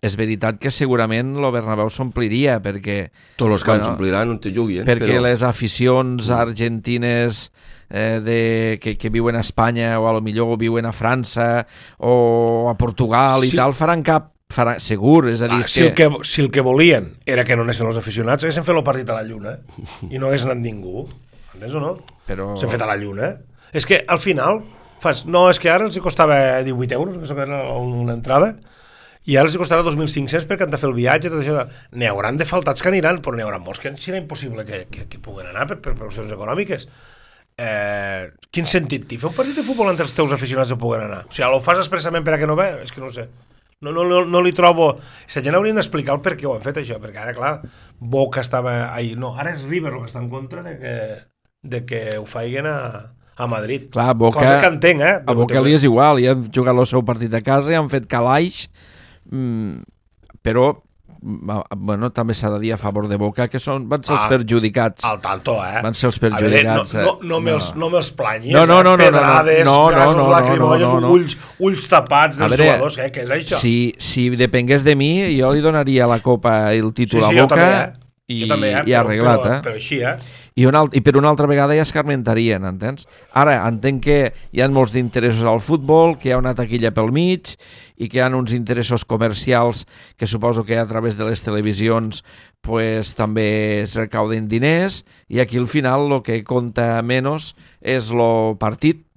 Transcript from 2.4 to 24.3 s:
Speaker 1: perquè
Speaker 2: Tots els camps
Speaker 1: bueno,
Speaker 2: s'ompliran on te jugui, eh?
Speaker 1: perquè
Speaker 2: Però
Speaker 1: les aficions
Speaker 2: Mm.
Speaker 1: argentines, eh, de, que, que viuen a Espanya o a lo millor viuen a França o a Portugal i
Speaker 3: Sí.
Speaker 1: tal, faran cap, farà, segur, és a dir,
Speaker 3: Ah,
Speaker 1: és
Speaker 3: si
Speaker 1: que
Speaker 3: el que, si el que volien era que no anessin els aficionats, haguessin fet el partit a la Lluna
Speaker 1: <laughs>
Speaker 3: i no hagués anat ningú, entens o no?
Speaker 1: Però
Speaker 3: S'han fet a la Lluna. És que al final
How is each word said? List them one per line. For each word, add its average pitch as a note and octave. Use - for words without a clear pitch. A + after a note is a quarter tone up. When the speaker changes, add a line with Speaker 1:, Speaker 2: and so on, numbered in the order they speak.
Speaker 1:
perquè G2+
Speaker 2:
Tots A#2
els G#2
camps G#2+
Speaker 1:
bueno, G#2+
Speaker 2:
s'ompliran G#2
on A2+
te G#2
jugui, G#2
eh? -
Speaker 1:
perquè A#2
Speaker 2:
Però B2
Speaker 1:
les B2
aficions B2
Speaker 2:
Mm. A#2+
Speaker 1:
argentines, A#2
eh, A2
de, A#2
que, G#2+
que A#2
viuen A#2
a -
Espanya A#2
o A2+
a A2+
lo A2
millor A2+
viuen A#2
a A#2
França A#2
o A#2
a A#2
Portugal B2+
i C3
Speaker 3:
Sí. E3+
Speaker 1:
tal, C3+
faran D#3+
cap, D#3
farà, A#2+
segur, B2
és A#2
a G#2+
dir, A#2+
Speaker 3:
Ah, -
Speaker 1:
és -
Speaker 3:
si -
Speaker 1:
que D#3+
Speaker 3:
el C#3+
que, D3+
si -
el B2+
que C#3
volien C3
era B2
que B2
no A#2
anessin A#2
els A2+
aficionats, A2+
haguessin E3
fet E3+
el D3+
partit C3
a A2+
la A2
Lluna A2
Speaker 1:
<laughs> -
Speaker 3:
i C3
no C3+
hagués C3+
anat B2+
ningú, G#2+
entens G#2+
o D#3
no? E3
Speaker 1:
Però G2
Speaker 3:
S'han F#2+
fet A2+
a -
la G2+
Lluna. G#2
És D#3
que F#3
al E3
final F3